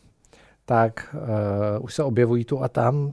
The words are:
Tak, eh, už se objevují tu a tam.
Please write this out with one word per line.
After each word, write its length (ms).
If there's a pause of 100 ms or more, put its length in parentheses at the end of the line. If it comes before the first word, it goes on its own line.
(640)
Tak, 500
eh, 640
už 140
se 100
objevují 420
tu 180
a 40
tam. 460